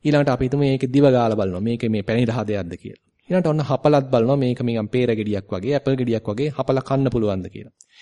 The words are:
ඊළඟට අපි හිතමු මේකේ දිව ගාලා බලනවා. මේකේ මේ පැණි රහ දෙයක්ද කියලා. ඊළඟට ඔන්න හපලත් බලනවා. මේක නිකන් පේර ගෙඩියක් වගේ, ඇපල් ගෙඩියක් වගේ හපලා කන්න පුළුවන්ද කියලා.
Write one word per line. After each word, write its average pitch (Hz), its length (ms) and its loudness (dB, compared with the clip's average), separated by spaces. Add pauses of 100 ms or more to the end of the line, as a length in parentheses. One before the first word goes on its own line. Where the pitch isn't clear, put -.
ඊළඟට 143 260 2
අපි 127 140 0
හිතමු 139 160 0
මේකේ 135 280 0
දිව 143 160 4
ගාලා 120 320 4
බලනවා. 95 240 -2
මේකේ 117 280 -2
මේ 107 140 0
පැණි 113 220 0
රහ 117 200 -2
දෙයක්ද 98 300 -4
කියලා. - 280 -16 (200)
ඊළඟට 180 260 0
ඔන්න 156 140 0
හපලත් 139 440 2
බලනවා. 131 300 2
මේක 123 240 -2
නිකන් 117 280 -2
පේර 123 220 0
ගෙඩියක් 104 380 -4
වගේ, 104 260 -4
ඇපල් 135 200 0
ගෙඩියක් 117 300 -2
වගේ 120 260 -2
හපලා 131 320 -2
කන්න 135 260 0
පුළුවන්ද 101 400 0
කියලා. - 260 -18 (280)